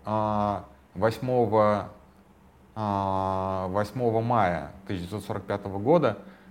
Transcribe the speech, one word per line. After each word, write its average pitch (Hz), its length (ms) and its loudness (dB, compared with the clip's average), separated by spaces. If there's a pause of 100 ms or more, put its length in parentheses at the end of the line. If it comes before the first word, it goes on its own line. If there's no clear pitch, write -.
а, 104 600 0 (280)
восьмого, 107 960 2 (840)
а, 95 920 0
восьмого 110 520 0
мая 95 520 0 (140)
тысяча 95 140 -6
девятьсот 95 240 -8
сорок 98 200 -6
пятого 98 340 -6
года 127 400 2 (320)